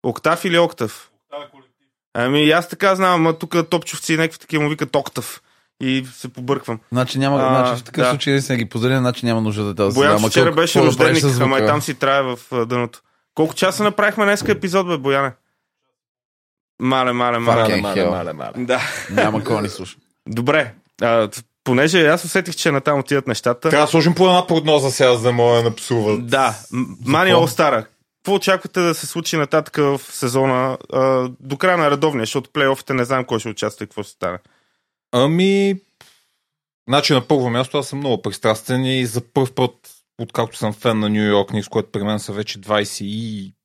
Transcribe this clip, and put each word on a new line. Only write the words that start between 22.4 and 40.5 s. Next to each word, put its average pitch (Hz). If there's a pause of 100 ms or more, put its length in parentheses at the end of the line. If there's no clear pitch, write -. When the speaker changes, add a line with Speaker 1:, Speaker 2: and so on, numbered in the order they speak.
Speaker 1:
че -
натам 143
отиват 135
нещата. 120
Speaker 4:
Трябва 147
да 151
сложим 165
по 180
една 180
прогноза 151
сега, 123
за 113
да 123
мога 120
да 117
напсуват. 113
Speaker 1:
Да. 123 (180)
М-, 123 (100)
Speaker 4:
За -
Speaker 1:
Мани 165
Speaker 4:
какво? 170
Speaker 1:
All 160
Star. 131 (320)
Какво 196
очаквате 185
да 170
се -
случи 165
нататък 151
в 139
сезона, 131 (120)
а, 131 (120)
до 135
края 180
на 147
редовния, 143
защото 131
плейофите 135
не 123
знам 127
кой 117
ще 113
участва 104
и 104
какво -
ще -
стане. 90 (760)
Speaker 4:
Ами, 190 (1120)
значи 143
на 131
първо 127
място 127
аз 139
съм 139
много 131
пристрастен 113
и 131
за 117
първ 131
път, 127 (480)
откакто 113